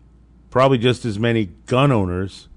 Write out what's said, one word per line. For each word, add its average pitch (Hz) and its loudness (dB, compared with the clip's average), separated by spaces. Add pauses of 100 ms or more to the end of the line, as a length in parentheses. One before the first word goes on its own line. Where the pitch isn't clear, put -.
(500)
probably 131 2
just 117 0
as 104 -6
many 113 0 (180)
gun 135 2
owners 95 -4